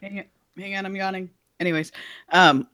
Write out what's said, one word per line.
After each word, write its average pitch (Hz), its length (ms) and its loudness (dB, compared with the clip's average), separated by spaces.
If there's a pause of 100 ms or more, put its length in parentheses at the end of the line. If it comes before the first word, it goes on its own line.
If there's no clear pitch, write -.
Hang 196 180 -12
on, 190 60 -12 (320)
hang 196 200 -10
on, 196 80 -6
I'm 190 100 -8
yawning. 190 340 -6 (300)
Anyways, 160 320 -2 (400)
um 156 420 6